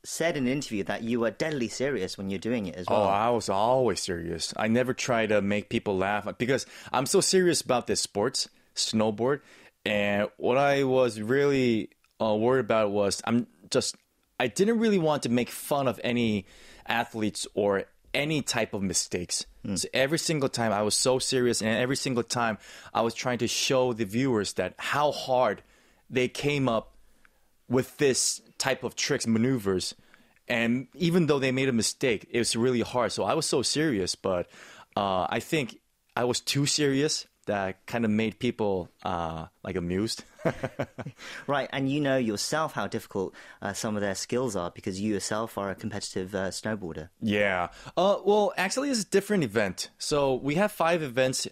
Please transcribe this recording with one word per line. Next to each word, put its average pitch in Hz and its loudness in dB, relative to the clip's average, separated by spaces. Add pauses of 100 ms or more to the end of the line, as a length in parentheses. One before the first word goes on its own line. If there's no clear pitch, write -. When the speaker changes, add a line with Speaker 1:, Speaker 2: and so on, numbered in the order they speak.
Speaker 1:
said 160 -2
in 127 0
an 123 2
interview 120 -2
that 104 -4
you 117 0
were 113 2
deadly 143 -2
serious 113 -4
when 98 -6
you're 95 -4
doing 110 -2
it 80 -8
as 90 -8
well. 104 2
Speaker 2:
Oh, 98 4
I 101 2
was 117 0
always 110 2
serious. 85 -6
I 110 0
never 120 2
try 113 0
to 104 4
make 101 -2
people 110 0
laugh 101 0 (120)
because 123 0 (260)
I'm 131 0
so 190 4
serious 180 4
about 123 0
this 104 0
sports, - -2 (260)
snowboard. 110 0 (440)
And 101 2
what 120 2
I 139 4
was 127 2
really, 127 2 (280)
uh, 110 2
worried 123 2
about 110 2
was 101 2
I'm 117 0 (220)
just, - 0 (440)
I 127 2
didn't 208 2
really 214 4
want 151 0
to 127 -2
make 120 0
fun 139 -2
of 113 -2
any 117 2 (400)
athletes 110 -2
or 101 2 (280)
any 147 0
type 113 -2
of 101 -4
mistakes. - -4 (180)
Speaker 1:
Hmm. 101 -4
Speaker 2:
So - -4
every 139 0
single 143 0
time 113 0
I 101 2
was 104 0
so 131 2
serious, 123 0
and 110 0
every 127 0
single 123 -2
time 113 -2 (360)
I 110 2
was 117 0
trying 123 -4
to 117 0
show 127 2
the 110 -2
viewers 110 0
that 92 -2
how 143 0
hard 123 0 (460)
they 127 2
came 143 0
up 110 -2 (720)
with 127 0
this - 2 (160)
type - -2
of 113 -6
tricks, - -2
maneuvers. 110 2 (540)
And 120 0
even 165 2
though 143 4
they 131 2
made 131 2
a 131 0
mistake, 113 0
it 117 -2
was 113 0
really 123 2
hard. 110 0
So 101 -2
I 110 2
was 151 0
so 147 0
serious, 117 0
but, 90 -2 (480)
uh, 95 0
I 117 -2
think 139 -4 (360)
I 120 0
was 123 0
too - -2
serious, 143 0 (200)
that 98 -2
kind 117 -2
of 107 2
made 107 0
people, 101 -2 (140)
uh, 82 -4 (160)
like, 98 -6
amused. 92 -2 (220)
<laughs> - 2 (920)
Speaker 1:
Right, 139 -2
and 135 0
you 143 0
know 135 2
yourself 131 -2
how 104 -4
difficult, 98 -4 (280)
uh, 101 -4
some 107 -4
of 104 -2
their 98 -2
skills 123 -2
are 87 -4
because 98 -8
you 110 0
yourself 107 -4
are 98 -2
a 92 -6
competitive, 98 -8
uh, 95 -2
snowboarder. 85 -8 (120)
Speaker 2:
Yeah. 101 2 (280)
Uh, 190 4
well, 202 4
actually, 254 -2
it's 240 0
a - -4
different 196 2
event. 101 -2
So 139 2
we 139 -2
have 202 2
five 170 2
events 131 0